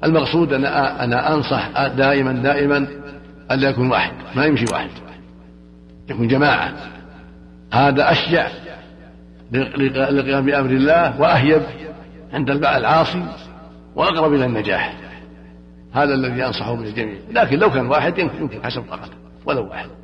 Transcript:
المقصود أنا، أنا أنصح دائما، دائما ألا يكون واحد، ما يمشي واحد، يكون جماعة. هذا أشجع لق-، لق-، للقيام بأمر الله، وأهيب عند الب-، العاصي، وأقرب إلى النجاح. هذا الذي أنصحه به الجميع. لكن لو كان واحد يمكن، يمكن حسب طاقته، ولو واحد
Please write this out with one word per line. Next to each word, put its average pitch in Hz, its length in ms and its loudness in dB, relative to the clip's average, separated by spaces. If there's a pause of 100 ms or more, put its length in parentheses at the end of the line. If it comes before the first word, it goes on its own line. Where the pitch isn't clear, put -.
المقصود 156 480 2
أنا، 139 520 0
أنا 127 300 2
أنصح 139 520 -2
دائما، 135 460 2
دائما 143 540 2 (640)
ألا 135 200 2
يكون 127 200 0
واحد، - 220 0 (240)
ما 131 80 2
يمشي 139 280 4
واحد، - 180 -6 (1160)
يكون 117 200 -2
جماعة. 131 440 2 (1000)
هذا 139 380 4
أشجع 160 380 2 (1040)
لق-، 131 240 -2
لق-، 135 340 0
للقيام 135 360 0
بأمر 139 240 2
الله، 135 500 4
وأهيب 151 420 4 (680)
عند 135 180 -2
الب-، 143 140 0
العاصي، 156 600 2 (680)
وأقرب 160 400 2
إلى 135 100 4
النجاح. 104 520 -2 (960)
هذا 143 220 2
الذي 127 320 -2
أنصحه 113 280 -4
به 117 80 -6
الجميع. 107 360 -8 (120)
لكن 120 280 2
لو 208 120 6
كان 127 160 -2
واحد 151 320 0
يمكن، 170 220 -4
يمكن 113 240 -8
حسب 120 260 -6
طاقته، - 260 -14 (280)
ولو 123 240 -2
واحد - 200 -12 (140)